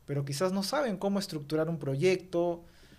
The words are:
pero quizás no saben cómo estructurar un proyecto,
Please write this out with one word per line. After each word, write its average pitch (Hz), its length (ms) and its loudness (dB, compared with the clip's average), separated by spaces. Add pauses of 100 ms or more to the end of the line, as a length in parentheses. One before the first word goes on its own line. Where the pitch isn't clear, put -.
pero 143 180 -2
quizás 143 280 0
no 196 100 0
saben 247 360 0
cómo 202 200 0
estructurar 156 500 -2
un 165 120 -2
proyecto, 170 840 2 (360)